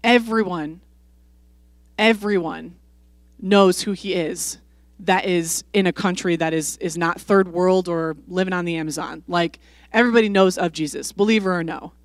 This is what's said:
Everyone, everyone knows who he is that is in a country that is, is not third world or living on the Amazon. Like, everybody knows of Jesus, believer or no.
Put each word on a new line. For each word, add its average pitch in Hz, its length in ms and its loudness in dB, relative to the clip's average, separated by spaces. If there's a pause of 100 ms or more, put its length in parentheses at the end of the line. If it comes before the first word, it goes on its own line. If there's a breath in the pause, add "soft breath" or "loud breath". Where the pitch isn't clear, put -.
Everyone, 214 760 0 (1160)
everyone 196 760 0 (640)
knows 190 420 6
who 208 80 -4
he 190 240 -6
is - 440 -6 (420)
that 185 260 0
is 170 460 -2
in 190 160 2
a 165 40 0
country 185 440 -2
that 160 180 -2
is, 156 220 -4
is 165 200 -8
not 170 240 -2
third 190 320 2
world 180 360 2
or 165 280 -4 (120)
living 185 240 -2
on 180 120 -4
the 170 120 -4
Amazon. 160 500 -8
Like, 170 320 -2 (340 soft breath)
everybody 226 360 4
knows 190 280 4
of 170 160 -2
Jesus, 147 380 -6
believer 202 420 0
or 175 120 -2
no. 165 280 -10 (120)